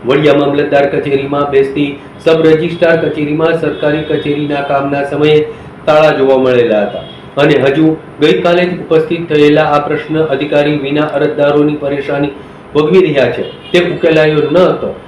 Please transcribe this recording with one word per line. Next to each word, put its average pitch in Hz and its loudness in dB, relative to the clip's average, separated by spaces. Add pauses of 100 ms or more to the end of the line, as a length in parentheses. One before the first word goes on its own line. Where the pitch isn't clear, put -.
વડિયા 147 2
મામલતદાર 143 0
કચેરીમાં 143 -2
બેસતી 139 0 (300)
સબ 160 2
રજિસ્ટ્રાર 160 2
કચેરીમાં 156 -2
સરકારી 151 -2
કચેરીના 147 -4
કામના 143 -2
સમયે 151 2 (440)
તાળા 151 4
જોવા 135 4
મળેલા 120 2
હતા - -6 (320)
અને 147 2
હજુ 156 2 (280)
ગઈકાલે 175 2
જ 180 -4
ઉપસ્થિત 160 -2
થયેલા 151 2
આ 147 2
પ્રશ્ન 151 -4 (160)
અધિકારી 147 0
વિના 151 -2 (120)
અરજદારોની 147 0
પરેશાની 143 -4 (420)
ભોગવી 160 4
રહ્યા 131 0
છે - -6 (240)
તે 180 0
ઉકેલાયો 156 2
ન 156 0
હતો. 143 0 (180)